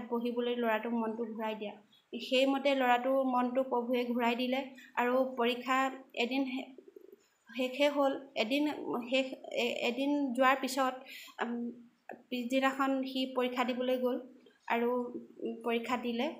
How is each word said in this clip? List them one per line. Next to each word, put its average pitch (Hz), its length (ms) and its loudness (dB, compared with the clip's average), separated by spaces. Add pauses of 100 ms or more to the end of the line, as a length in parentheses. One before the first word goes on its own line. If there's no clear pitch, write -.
বহিবলৈ 240 460 -2
ল'ৰাটোৰ 233 360 0
মনটো 226 340 -2
ঘূৰাই 220 300 -6
দিয়া।" 208 180 -8 (560)
সেইমতে 269 460 4
ল'ৰাটোৰ 262 500 4
মনটো 247 380 2
প্ৰভুৱে 247 420 0
ঘূৰাই 240 300 2
দিলে 254 400 -2 (200)
আৰু 254 400 2
পৰীক্ষা 247 560 0 (220)
এদিন 262 320 0
শে-, 262 300 -8 (840)
শেষে 254 320 2
হ'ল। 277 460 0
এদিন 277 320 2 (420)
শেষ, 262 160 2 (260)
এ-, 233 300 0
এদিন 277 520 0
যোৱাৰ 262 280 6
পিছত, 262 320 0 (480)
উম, 240 300 -4 (580)
পিছদিনাখন 262 760 0
সি 262 320 -2
পৰীক্ষা 247 280 0
দিবলৈ 254 340 0
গ'ল 247 220 0 (480)
আৰু, 233 240 2 (460)
উম, 226 260 -6
পৰীক্ষা 233 340 0
দিলে। 247 420 -2